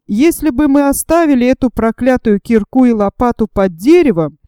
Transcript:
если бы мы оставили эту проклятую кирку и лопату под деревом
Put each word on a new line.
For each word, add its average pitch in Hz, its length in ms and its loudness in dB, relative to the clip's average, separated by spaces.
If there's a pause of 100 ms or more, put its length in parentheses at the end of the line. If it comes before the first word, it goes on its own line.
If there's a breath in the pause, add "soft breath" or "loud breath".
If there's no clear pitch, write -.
если 294 420 0
бы 285 180 0
мы 277 200 2
оставили 294 580 0
эту 254 240 0
проклятую 226 680 -2
кирку 233 460 0
и 240 60 2
лопату 220 560 -2
под 190 280 -2
деревом 190 720 0